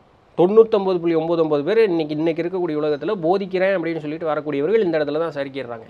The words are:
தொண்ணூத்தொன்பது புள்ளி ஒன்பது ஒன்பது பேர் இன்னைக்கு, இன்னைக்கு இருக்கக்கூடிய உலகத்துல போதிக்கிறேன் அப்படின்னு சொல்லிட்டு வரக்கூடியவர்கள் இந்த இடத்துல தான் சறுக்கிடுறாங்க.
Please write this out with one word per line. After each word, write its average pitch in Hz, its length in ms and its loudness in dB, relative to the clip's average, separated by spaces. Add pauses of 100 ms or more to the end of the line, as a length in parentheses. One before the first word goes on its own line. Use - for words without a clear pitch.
(380)
தொண்ணூத்தொன்பது 196 640 4
புள்ளி 170 140 0
ஒன்பது 165 280 0
ஒன்பது 151 220 0
பேர் 202 140 0
இன்னைக்கு, 165 380 2
இன்னைக்கு 160 260 0
இருக்கக்கூடிய 175 300 -4
உலகத்துல 151 500 -2
போதிக்கிறேன் 190 540 0
அப்படின்னு 165 220 -4
சொல்லிட்டு 156 280 -8
வரக்கூடியவர்கள் 151 580 0
இந்த 165 140 0
இடத்துல 147 200 -2
தான் 165 140 -4
சறுக்கிடுறாங்க. 135 580 -8